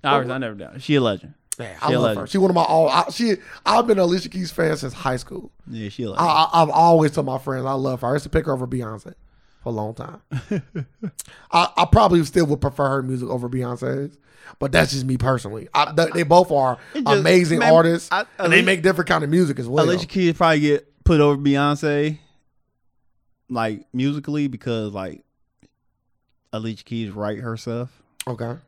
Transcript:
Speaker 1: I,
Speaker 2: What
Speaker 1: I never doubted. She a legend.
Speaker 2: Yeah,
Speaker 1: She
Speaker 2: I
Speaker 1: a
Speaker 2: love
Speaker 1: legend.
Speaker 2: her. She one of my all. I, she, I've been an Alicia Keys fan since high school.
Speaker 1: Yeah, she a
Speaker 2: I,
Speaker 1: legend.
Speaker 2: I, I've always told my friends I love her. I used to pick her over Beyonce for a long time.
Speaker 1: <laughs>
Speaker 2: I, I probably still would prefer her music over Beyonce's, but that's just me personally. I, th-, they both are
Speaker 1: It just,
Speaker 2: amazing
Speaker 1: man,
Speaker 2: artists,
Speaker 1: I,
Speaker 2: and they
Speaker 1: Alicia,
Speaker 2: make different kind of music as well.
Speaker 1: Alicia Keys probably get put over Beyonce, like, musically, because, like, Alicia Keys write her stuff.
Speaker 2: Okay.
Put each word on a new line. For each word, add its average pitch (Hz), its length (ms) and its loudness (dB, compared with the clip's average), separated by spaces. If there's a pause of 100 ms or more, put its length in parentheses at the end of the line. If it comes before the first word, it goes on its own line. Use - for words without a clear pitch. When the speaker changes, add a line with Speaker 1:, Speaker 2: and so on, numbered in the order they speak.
Speaker 1:
I, 139 140 2
Speaker 2:
What 127 140 -4
Speaker 1:
I 131 60 -6
never 113 180 -8
doubted. 101 260 -16
She 147 140 2
a 139 40 6
legend. 98 340 -4 (240)
Speaker 2:
Yeah, 101 200 -14
Speaker 1:
She - 60 -6
Speaker 2:
I 147 80 0
Speaker 1:
a - 0 -
Speaker 2:
love 156 100 2
Speaker 1:
legend. 110 200 0
Speaker 2:
her. - 40 -8
She 196 120 -2
one 190 120 4
of 180 60 2
my 165 80 4
all. 160 260 4
I, 170 200 2
she, 226 260 -2 (280)
I've 233 220 2
been 214 120 2
an 185 60 2
Alicia 175 240 -2
Keys 180 220 -8
fan 156 260 -2
since 143 160 -8
high 131 240 -4
school. - 360 -14 (180)
Speaker 1:
Yeah, 110 180 -10
she 123 140 -10
a 113 60 -6
Speaker 2:
I, - 20 -6
Speaker 1:
legend. 151 180 0
Speaker 2:
I, 160 340 4
I've 151 80 2
always 160 420 4
told 143 160 -4
my 131 100 -4
friends 131 260 -8
I 135 80 -4
love 135 300 -4
her. 120 60 -2
I 127 60 0
used 147 100 -4
to - 60 -14
pick 156 160 0
her 151 60 -2
over 127 140 -4
Beyonce 120 480 -10 (480)
for - 60 -8
a - 20 -6
long 107 240 -6
time. - 280 -16 (100)
Speaker 1:
<laughs> 147 340 -6 (880)
Speaker 2:
I, 170 240 2
I 175 140 4
probably 180 340 6
still 165 220 0
would 143 140 -2
prefer 139 280 -2
her 135 140 -2
music 127 260 -6
over 123 200 -6
Beyonce's, 127 680 -6 (420)
but 139 120 -4
that's 156 220 2
just 135 140 -6
me 131 100 -2
personally. 117 580 -4
I, 151 180 0
th-, 160 200 2
they 170 120 -2
both 175 280 6
are 131 260 0 (160)
Speaker 1:
It 285 100 -4
just, 208 160 4
Speaker 2:
amazing 170 400 4
Speaker 1:
man, 156 120 6
Speaker 2:
artists, 165 400 4
Speaker 1:
I, 190 80 0 (180)
Speaker 2:
and 175 140 0
they 170 60 8
Speaker 1:
Alicia, 180 80 6
Speaker 2:
make 185 160 0
different 180 260 2
kind 160 160 0
of 143 60 -4
music 151 280 2
as 123 80 -8
well. 143 200 0
Speaker 1:
Alicia 170 200 -2
Keys 175 280 0
probably 160 260 2
get 147 440 -2
put 160 160 4
over 143 200 4
Beyonce, 147 760 0 (1300)
like, 113 440 -4
musically, 143 560 -4
because, 113 440 -6
like, 95 320 -12 (1300)
Alicia 110 320 -10
Keys 113 260 -8
write 104 280 -8
her 113 180 -10
stuff. 120 340 -10 (360)
Speaker 2:
Okay. 117 280 -10 (140)